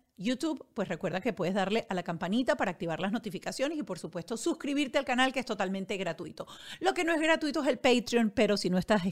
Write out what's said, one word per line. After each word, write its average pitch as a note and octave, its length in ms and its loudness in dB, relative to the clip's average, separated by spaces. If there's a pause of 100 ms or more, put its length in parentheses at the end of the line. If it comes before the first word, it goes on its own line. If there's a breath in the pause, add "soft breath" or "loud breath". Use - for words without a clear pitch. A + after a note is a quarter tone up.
(180)
YouTube, B3+ 580 -2
pues G3 120 -2
recuerda F3 320 -2
que G3+ 140 0
puedes F3+ 220 0
darle G3+ 340 0
a G3 60 -2
la F3 80 -2
campanita G3 520 0
para B3 140 0
activar E3 300 -4
las F#3+ 120 -2
notificaciones A#3 680 -4
y, - 20 -2
por F#3+ 160 -8
supuesto, F3 400 -8
suscribirte C#4+ 640 0
al C#4 60 0
canal, B3+ 280 2
que C4+ 60 -4
es - 80 -4
totalmente G3 500 -2
gratuito. F3 480 -6 (340 loud breath)
Lo F#4 140 2
que F4 100 0
no E4 80 2
es D#4+ 80 2
gratuito D#4 440 2
es C4 40 0
el B3+ 120 2
Patreon, A#3+ 500 4
pero G#3 260 4
si F#3+ 140 0
no F3+ 80 4
estás G3+ 240 4 (100)